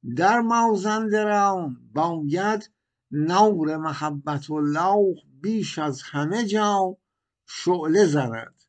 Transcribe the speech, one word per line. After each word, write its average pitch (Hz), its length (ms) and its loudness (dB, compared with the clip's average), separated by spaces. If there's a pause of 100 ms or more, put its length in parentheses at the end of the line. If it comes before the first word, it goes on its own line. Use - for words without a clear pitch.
(180)
در 202 220 4
مازندران 208 1500 0
باید 170 800 -2 (400)
نور 160 640 2
محبت 147 720 -6
الله 170 640 0 (260)
بیش 202 380 -4
از 143 220 -4
همه 160 440 -4
جا 202 520 0 (480)
شعله 175 600 2
زند 123 640 -2